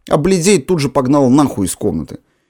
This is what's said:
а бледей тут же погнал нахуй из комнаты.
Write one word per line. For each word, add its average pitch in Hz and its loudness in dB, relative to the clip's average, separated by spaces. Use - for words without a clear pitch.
а - 0
бледей 180 2
тут 175 -2
же 139 -2
погнал 135 0
нахуй 123 2
из - -6
комнаты. 82 -6